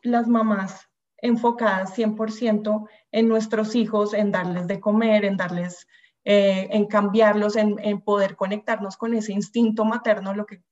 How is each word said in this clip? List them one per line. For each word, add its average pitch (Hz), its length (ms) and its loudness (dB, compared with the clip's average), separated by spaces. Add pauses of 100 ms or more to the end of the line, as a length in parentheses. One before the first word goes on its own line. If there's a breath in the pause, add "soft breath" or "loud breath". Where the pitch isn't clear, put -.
las 240 240 0
mamás 214 600 0 (300)
enfocadas 226 760 0
cien 214 200 -2
por 214 160 -4
ciento 214 560 -2 (240 loud breath)
en 226 180 2
nuestros 220 460 0
hijos, 208 400 0
en 208 160 0
darles 180 360 -4
de 196 120 -4
comer, 214 460 2
en 196 120 0
darles, 175 520 -4 (360 soft breath)
eh, 196 460 4
en 208 160 2
cambiarlos, 208 680 2
en, 214 240 2
en 208 220 -4
poder 196 340 0
conectarnos 202 600 -6
con 233 180 -4
ese 214 180 -4
instinto 220 520 0
materno, 214 500 0
lo 208 100 -6
que - 280 -18